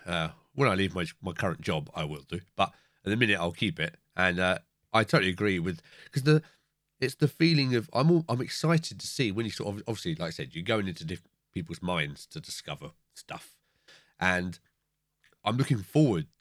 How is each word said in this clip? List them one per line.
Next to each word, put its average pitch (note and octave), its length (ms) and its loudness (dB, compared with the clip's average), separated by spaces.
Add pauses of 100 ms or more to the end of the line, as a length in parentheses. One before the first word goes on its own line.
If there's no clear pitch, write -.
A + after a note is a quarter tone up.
Uh, E2+ 220 -2 (260)
when C3+ 140 2
I G2 60 4
leave F#2+ 200 0
my, F2 120 -2 (140)
my F2+ 120 -6
current E2 280 -2
job, D#2 340 -2
I D#2+ 100 -4
will D2 180 -8
do, F2+ 180 -8 (160)
but G2 120 2 (360)
at G2 60 -4
the G#2+ 60 2
minute G#2+ 220 4
I'll E2+ 140 0
keep F2 260 -2
it. D#2+ 180 -4 (200)
And, F2+ 240 2
uh, F#2 180 2 (340)
I A2 120 4
totally G2 260 4
agree F#2+ 280 0
with, E2+ 240 -4 (280)
'cause C3+ 120 -4
the, D3+ 200 4 (580)
it's - 160 -2
the D3 120 2
feeling C#3+ 460 2
of, A2+ 180 0
I'm C#3+ 180 4
all, E3 180 4
I'm A#2+ 120 0
excited - 580 0
to - 80 -12
see A#2+ 240 0
when A2 140 -2
you G#2 80 -4
sort G#2 240 -4
of, G#2 100 -10
obviously, F#2 280 -4
like E2 140 -6
I - 20 -6
said, D2 240 -10
you're E2 100 -8
going G#2+ 240 0
into D#2+ 160 -8
diff-, E2 240 -8 (240)
people's E2 300 -8
minds D#2+ 460 -2
to - 120 -12
discover - 520 -12 (220)
stuff, - 420 -16 (640)
and F2+ 380 0 (840)
I'm A2+ 120 0
looking C3 220 2
forward G2+ 480 4 (140)